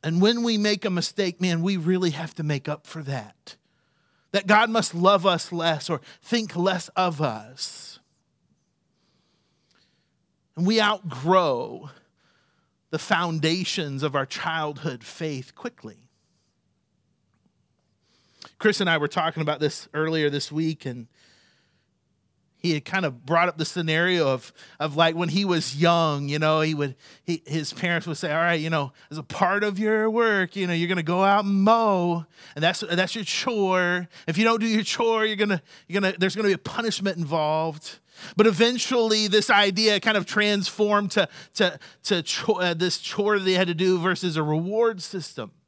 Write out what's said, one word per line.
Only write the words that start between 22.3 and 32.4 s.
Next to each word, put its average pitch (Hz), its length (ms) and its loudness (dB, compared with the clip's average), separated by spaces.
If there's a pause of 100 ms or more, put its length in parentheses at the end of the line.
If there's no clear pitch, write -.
he 165 140 0
had 147 100 -4
kind 185 220 -2
of 123 180 -6
brought 170 240 2
up 165 80 -6
the 160 80 -2
scenario 165 640 0
of, 131 240 -4 (280)
of, 147 160 -4
like, 165 180 4
when 170 140 -2
he 190 160 -2
was 160 320 -2
young, 156 520 2
you 147 120 -2
know, 156 200 4
he 156 140 0
would, 143 220 -4 (280)
he, 170 220 -4
his 151 260 -4
parents 170 340 -4
would 160 100 -6
say, 160 160 -4
"All 160 60 0
right, 170 220 2
you 160 80 -4
know, 147 240 -2 (200)
as 156 60 -10
a 151 40 -10
part 196 400 0
of 202 160 -2
your 220 320 2
work, 214 460 0
you 190 100 -2
know, 175 60 -2
you're 170 160 0
gonna 175 160 0
go 180 180 0
out 202 220 4
and 196 180 2
mow, 196 640 4 (300)